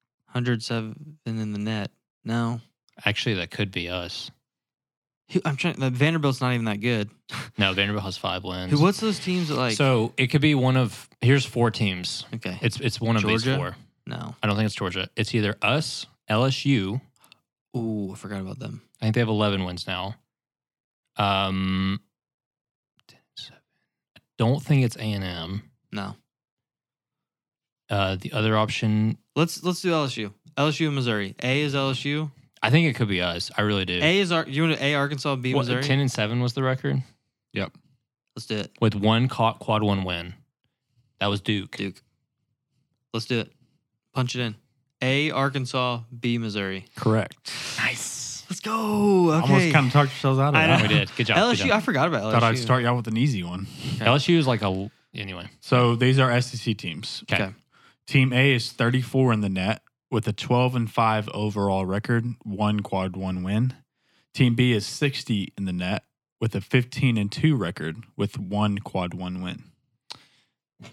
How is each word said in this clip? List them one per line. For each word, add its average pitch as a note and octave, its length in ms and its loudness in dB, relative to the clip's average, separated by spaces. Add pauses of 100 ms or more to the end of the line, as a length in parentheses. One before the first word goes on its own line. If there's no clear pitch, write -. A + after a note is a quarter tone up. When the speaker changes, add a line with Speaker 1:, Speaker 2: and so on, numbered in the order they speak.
(280)
Speaker 1:
hundred A#2+ 340 -2
seven A#2 640 -8
in A2 280 -4
the G2+ 60 -6
net. G#2 320 -4 (340)
No. A#2 360 -2 (440)
Speaker 2:
Actually, G#2 320 -2
that E2+ 140 -4
could G2+ 220 -4
be F2 160 -6
us. F2+ 420 -8 (1000)
Speaker 1:
Who, F#3 120 0
I'm C#3+ 120 -2
trying, E3 240 -4
the C3 100 0
Vanderbilt's C#3+ 500 0
not B2+ 120 0
even A#2 140 -2
that G#2 140 -2
good. A2 300 -2 (200)
<laughs> - 280 -10
Speaker 2:
No, G2 140 2
Vanderbilt G2 320 0
has F#2 140 -8
five F#2 260 -4
wins. F#2 260 -6
Speaker 1:
Who, D3 80 4
what's F#3+ 220 4
those A3 180 -2
teams F3+ 300 -2
that, D3 80 -4
like B2 200 0
Speaker 2:
So B2+ 420 2
it C3 80 2
could D3 160 2
be D3+ 120 4
one C3 220 4
of, B2 320 0 (140)
here's B2+ 240 6
four A#2 240 2
teams. F#2 640 -2
Speaker 1:
Okay. G2 260 -8
Speaker 2:
It's, - 200 -2
it's B2 200 -4
one A2+ 160 2
of G#2 60 2
Speaker 1:
Georgia? A2+ 260 0
Speaker 2:
these C3 80 0
four. F#2 200 -4 (300)
Speaker 1:
No. - 360 -10
Speaker 2:
I A2 40 0
don't G#2 100 2
think G#2+ 100 2
it's G2+ 80 -4
Georgia. F#2 420 -4
It's G#2+ 180 -2
either G#2 280 0
us, C3+ 420 -2 (240)
L A2 160 2
S C3+ 220 -2
U. A2+ 340 2 (720)
Speaker 1:
Ooh, G#2+ 380 -4
I G#2 40 -16
forgot G2+ 260 -10
about F#2+ 160 -10
them. G#2+ 240 -12 (180)
Speaker 2:
I A#2 60 -2
think A2 80 2
they B2 60 2
have A2+ 100 0
eleven G#2 340 2
wins F2 220 -8
now. F#2+ 300 -8 (1000)
Um, F#2+ 840 0 (1080)
ten - 120 -20 (160)
seven. - 260 -20 (560)
I - 20 -20 (160)
don't B2+ 260 2
think C3+ 220 4
it's A2+ 120 -2
A - 40 -12 (120)
and G2 120 -4
M. F2+ 380 -6 (280)
Speaker 1:
No. G2+ 240 -8 (1700)
Speaker 2:
Uh, F#2+ 280 0
the - 160 -10
other A2 240 2
option G#2+ 600 2 (200)
Speaker 1:
Let's, E3 260 0
let's F3 200 -2
do F3 100 0
L D#3 120 2
S B2+ 120 -4
U. G2+ 160 -6 (240)
L C#3+ 120 2
S D3 120 -2
U D#3+ 80 2
and C#3+ 80 -2
Missouri. A2 460 -2
A C3+ 200 0
is C#3 120 -2
L C3+ 160 0
S B2 140 -4
U. D3 260 -4 (320)
Speaker 2:
I A2 80 2
think E3 180 6
it G#2+ 80 -2
could A2 120 0
be F2+ 120 0
us. E2+ 360 -2
I G#2 60 2
really G#2 220 2
do. F2+ 180 -2
Speaker 1:
A F3 160 4
is F3+ 140 0
Ar-, D#3+ 160 0
you C#3+ 180 -2
want D#3 140 0
A, C#3+ 140 0
Arkansas, C#3+ 420 -2
B, B2+ 180 -2
Speaker 2:
What, C#3 120 2
Speaker 1:
Missouri? B2 160 0
Speaker 2:
ten C#3 180 2
and C3+ 100 2
seven A2+ 300 -2
was B2 140 0
the C3+ 80 -2
record? C3 400 0 (500)
Speaker 3:
Yep. G2 200 -6 (640)
Speaker 1:
Let's A2+ 120 -14
do A2 100 -6
it. G2+ 140 -6 (100)
Speaker 2:
With A2 140 4
one A2 340 2
ca-, A2+ 260 0
quad G#2+ 280 -2
one G2 220 0
win. F2 300 -8 (840)
That G2 60 0
was G#2 160 -2
Duke. G#2 340 -4
Speaker 1:
Duke. G2 260 -8 (1080)
Let's A2+ 140 -4
do A#2+ 140 0
it. - 120 -8 (640)
Punch B2+ 200 -2
it B2 60 -4
in. A2 160 -6 (460)
A, C#3 280 0
Arkansas, C3 720 -2 (180)
B, A#2+ 200 0
Missouri. G2 480 -4 (100)
Speaker 3:
Correct. - 560 0 (260)
Speaker 2:
Nice. - 720 -6
Speaker 1:
Let's - 120 -10
go. G#3 720 4
Okay. D#3 100 4
Speaker 3:
Almost C#3+ 320 6
kinda C3+ 180 4
talked C#3+ 200 4
yourselves C3+ 260 2
out C#3 100 4
of D3+ 80 2
Speaker 1:
I D#3+ 100 4
Speaker 3:
that. E3 120 6
Speaker 1:
know. - 40 4
Speaker 2:
We G#2 60 4
did. G2+ 260 2
Good A#2 120 0
job. A2 120 2
Speaker 1:
L A#3 120 4
S G3+ 80 2
U, G3 60 -2
Speaker 2:
Good C4 60 2
job. G#3 60 4
Speaker 1:
I A3 60 2
forgot D#3+ 260 2
about B2+ 140 0
L A2 80 -2
S G#2+ 40 2
U. A#2 60 4
Speaker 3:
Thought A2+ 120 6
I'd B2+ 60 0
start B2+ 240 2
y'all B2 140 2
with A2 100 -4
an A2 120 -2
easy B2 240 2
one. F2+ 240 -8 (300)
Speaker 1:
Okay. A2 100 -2
Speaker 2:
L A#2+ 80 8
S C#3+ 140 2
U E3+ 100 6
is C#3+ 80 2
like A2+ 160 2
a G#2 40 2
l-, F#2+ 240 -2 (240)
anyway. F#2 340 -10 (120)
Speaker 3:
So B2 340 4
these B2+ 240 4
are C3 120 4
S B2 240 0
E - 20 -6
C A2 180 -2
teams. - 560 -10
Speaker 2:
Okay. G2+ 120 2
Speaker 1:
Okay. F#2+ 120 -6 (520)
Speaker 3:
Team C3 260 4
A C3 220 4
is A2+ 180 -2
thirty-four B2+ 600 2
in A2 80 2
the G2+ 80 0
net F#2+ 340 -2 (300)
with G#2+ 160 0
a G#2 40 0
twelve B2+ 440 0
and A#2 120 -2
five A2 420 0
overall G2+ 540 0
record, G#2+ 400 0 (200)
one G#2 360 0
quad F#2+ 360 -4
one F#2 260 -4
win. A2 320 0 (580)
Team B2 220 2
B B2 180 4
is G#2 140 0
sixty - 720 -4
in G2 60 -4
the F#2 80 -4
net F2+ 320 -4 (360)
with - 140 -2
a F#2+ 60 -4
fifteen A#2+ 580 0
and G2+ 140 -2
two D3+ 240 2
record E2+ 400 -4 (200)
with G2+ 220 -4
one G#2 400 -2
quad F2+ 340 -6
one F2+ 300 -8
win. - 220 -8 (1300)